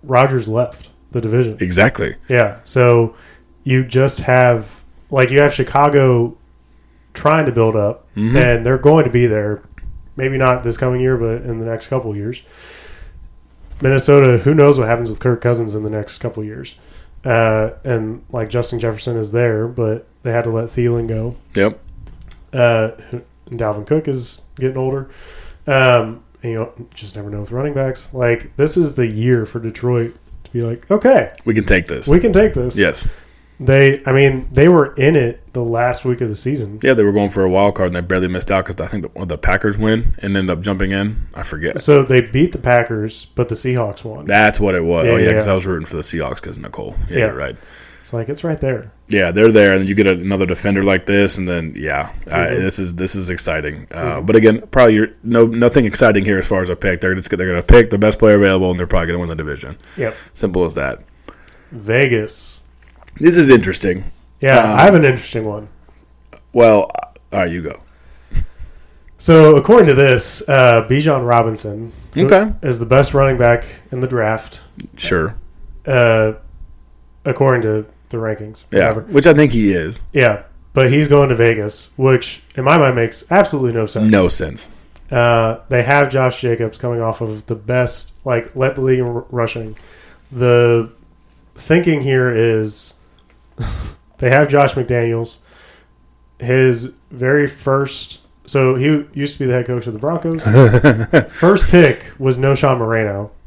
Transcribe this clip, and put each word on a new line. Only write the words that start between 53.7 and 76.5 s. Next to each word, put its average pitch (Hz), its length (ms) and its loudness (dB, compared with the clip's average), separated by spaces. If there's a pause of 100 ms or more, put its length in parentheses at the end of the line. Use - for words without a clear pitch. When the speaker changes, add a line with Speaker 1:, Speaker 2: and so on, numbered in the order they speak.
Speaker 2:
Uh, - 80 -16
Speaker 1:
Mm-hmm. 78 280 -8
Speaker 2:
but 110 100 4
again, 110 340 4
probably 120 240 4
you're, 107 140 2 (160)
no, 117 220 4
nothing 117 380 2
exciting 104 400 2
here 101 140 0
as 92 80 -4
far 95 160 -2
as 90 80 -6
a 87 60 -4
pick. 92 260 -4
They're 92 140 -2
just, 92 120 -10
they're 92 180 -4
gonna 87 140 -2
pick 113 300 6
the 101 80 -2
best 107 220 2
player 107 160 6
available, 95 340 2
and 90 80 -4
they're 90 80 -6
probably 85 220 -2
gonna 85 100 -4
win 87 100 -6
the 82 60 -8
division. 73 420 -10 (200)
Speaker 1:
Yep. 110 180 -6 (180)
Speaker 2:
Simple 90 320 -2
as 78 120 -6
that. 67 240 -8 (720)
Speaker 1:
Vegas. 113 880 -4 (600)
Speaker 2:
This 170 160 6
is 156 140 4
interesting. 95 540 2 (360)
Speaker 1:
Yeah, 135 180 4
Speaker 2:
Um, 110 200 2
Speaker 1:
I 139 40 6
have 190 120 8
an 160 100 4
interesting 123 400 -2
one. 107 240 -10 (840)
Speaker 2:
Well, 110 380 6 (420)
all 98 80 -2
right, 87 100 -2
you 85 120 -8
go. - 180 -12 (1400)
Speaker 1:
So, 156 380 8
according 196 320 6
to 139 60 4
this, 131 540 2
uh, 123 400 4
Bijan 139 380 0
Robinson 113 640 -2 (240)
Speaker 2:
Okay. 196 360 4 (100)
Speaker 1:
is 127 160 -2
the 117 80 -6
best 135 280 2
running 135 220 2
back 117 280 2 (260)
in 127 100 -8
the 127 60 -4
draft. 110 540 -4 (360)
Speaker 2:
Sure. 90 380 -4 (520)
Speaker 1:
Uh, 113 460 2 (920)